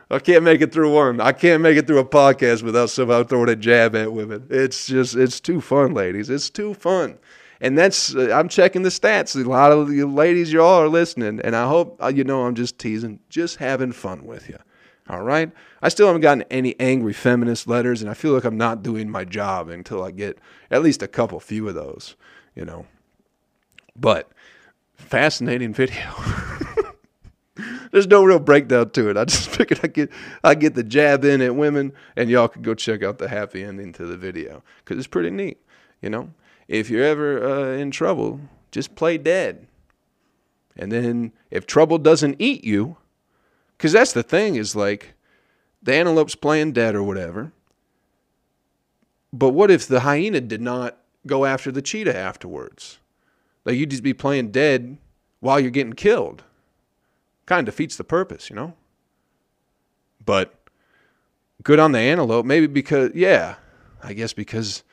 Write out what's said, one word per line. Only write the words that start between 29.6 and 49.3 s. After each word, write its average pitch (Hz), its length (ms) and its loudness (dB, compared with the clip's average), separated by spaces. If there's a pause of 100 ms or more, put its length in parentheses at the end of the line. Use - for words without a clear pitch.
I 175 40 -2
get, 147 240 -4 (320)
I 147 120 6
get 151 200 2
the 123 80 -2
jab 139 420 2
in 139 180 2
at 123 120 0
women, 143 380 -2 (240)
and 117 140 -2
y'all 120 180 4
could - 140 -18
go 113 120 -4
check 107 280 -6
out 101 160 -6
the 98 100 -6
happy 101 340 -8
ending 98 320 -14
to 87 120 -14
the 87 100 -10
video, 90 480 -12 (200)
'cause - 120 -8
it's 131 100 -10
pretty 170 240 -4
neat, 196 280 -10 (420)
you 101 100 -10
know. 127 200 -10 (380)
If 107 200 -4
you're 120 160 -2
ever, 147 400 -2
uh, 135 320 -4
in 139 140 -8
trouble, 135 500 -4 (300)
just - 240 -10
play 160 240 -2
dead. 156 480 -4 (1080)
And 95 160 -12
then 120 420 -4 (180)
if - 160 -8
trouble 156 320 4
doesn't 147 400 2
eat 254 260 -2
you, 110 320 -2 (800)
'cause 156 160 0
that's 226 220 4
the 120 80 -2
thing 190 320 -2
is, 107 200 -6
like, 104 380 -6 (680)
the 123 100 0
antelope's 160 420 2
playing 151 380 -2
dead 113 220 0
or 101 80 -2
whatever. 98 500 -8 (1800)